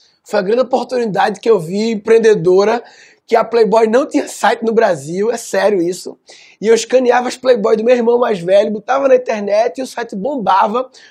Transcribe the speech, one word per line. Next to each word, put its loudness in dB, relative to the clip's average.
Foi -4
a 2
grande 0
oportunidade -2
que -2
eu 4
vi, -4
empreendedora, 2
que 0
a 2
Playboy 2
não 2
tinha -2
site -2
no 0
Brasil, 0
é -6
sério -2
isso. -8
E -4
eu 4
escaneava 2
as -10
Playboy 0
do -4
meu 4
irmão 2
mais -2
velho, 0
botava -2
na 6
internet -2
e -8
o -8
site -10
bombava -2